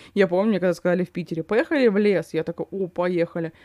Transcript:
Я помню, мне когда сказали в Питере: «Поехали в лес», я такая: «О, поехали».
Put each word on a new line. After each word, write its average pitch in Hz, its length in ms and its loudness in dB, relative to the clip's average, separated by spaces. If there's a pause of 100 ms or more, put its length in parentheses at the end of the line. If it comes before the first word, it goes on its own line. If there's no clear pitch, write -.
(140)
Я 196 140 4
помню, 190 220 2
мне 190 100 2
когда 180 140 2
сказали 180 300 0
в - 60 -8
Питере: 160 320 -8
«Поехали 262 460 2
в 196 80 2
лес», 202 380 0
я 156 100 -2
такая: 170 260 -8
«О, 190 180 -4
поехали». 170 640 -2 (120)